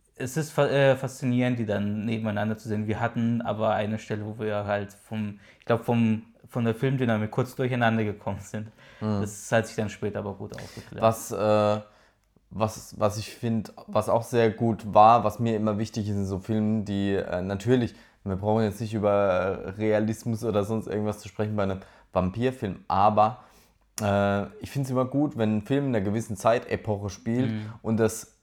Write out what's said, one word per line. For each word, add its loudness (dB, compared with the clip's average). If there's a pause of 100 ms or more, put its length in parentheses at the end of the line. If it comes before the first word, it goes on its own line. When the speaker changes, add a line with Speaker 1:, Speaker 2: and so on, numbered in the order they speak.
(160)
Speaker 1:
es -6
ist -4
fa-, 2
äh, 4
faszinierend, 0
die -2
dann -2
nebeneinander -2
zu -14
sehen. -2
Wir -2
hatten 0
aber 0
eine -2
Stelle, -6
wo -10
wir -2
halt -2
vom, -8 (200)
ich -20
glaub, 2
vom, 2 (240)
von -2
der 2
Filmdynamik 0
kurz -4
durcheinander 2
gekommen -6
sind. -10 (320)
Speaker 2:
Hm. -2
Speaker 1:
Das -8
hat 2
sich -14
dann -2
später -6
aber -8
gut -12
aufgeklärt. -10
Speaker 2:
Was, 2
äh, 4 (720)
was, -6
was 2
ich -10
find, -4 (140)
was 0
auch 4
sehr 2
gut -2
war, 10
was -2
mir 0
immer 0
wichtig -4
ist -2
in -2
so -4
Filmen, -2
die, 0
äh, -2
natürlich, 0 (280)
wir -4
brauchen 0
jetzt -2
nicht -6
über 2
Realismus 0
oder 2
sonst -4
irgendwas -4
zu -18
sprechen -4
bei 0
einem -2 (320)
Vampirfilm, -2
aber, 4 (600)
äh, 2 (180)
ich -12
find's -4
immer 2
gut, 0
wenn 4
ein 0
Film 0
in 0
einer 0
gewissen -2
Zeitepoche 0
spielt -2
Speaker 1:
Mhm. -8
Speaker 2:
und 0
das 0 (140)